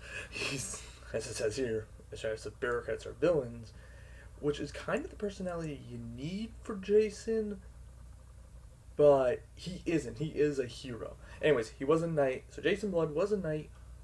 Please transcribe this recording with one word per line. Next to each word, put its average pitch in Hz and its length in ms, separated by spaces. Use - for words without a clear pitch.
He's, - 520
as 113 140
it 110 80
says 110 220
here, 113 300
as 107 100
far 110 100
as 110 120
the 107 60
bureaucrats 117 560
are 110 60
villains, 120 600
which 147 200
is 147 120
kind 226 320
of - 60
the - 60
personality 170 640
you 120 80
need 143 540
for 220 140
Jason, 208 840
but 135 460
he - 300
isn't. 127 340
He 156 100
is 143 300
a 123 80
hero. 117 500
Anyways, 127 280
he - 140
was 160 180
a 170 40
knight. 139 420
So - 140
Jason 196 280
Blood 160 240
was 196 180
a 208 40
knight 156 320